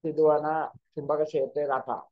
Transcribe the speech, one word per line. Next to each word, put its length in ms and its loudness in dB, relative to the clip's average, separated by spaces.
සිදුවන 420 4
චුම්බක 320 -4
ක්ෂේත්‍රයේ 500 -2
රටාව. 420 -4